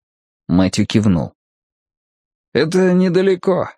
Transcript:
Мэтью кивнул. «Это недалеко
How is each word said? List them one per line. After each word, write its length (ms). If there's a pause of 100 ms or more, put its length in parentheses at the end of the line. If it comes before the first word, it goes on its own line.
(480)
Мэтью 400
кивнул. 460 (1200)
«Это 400
недалеко 840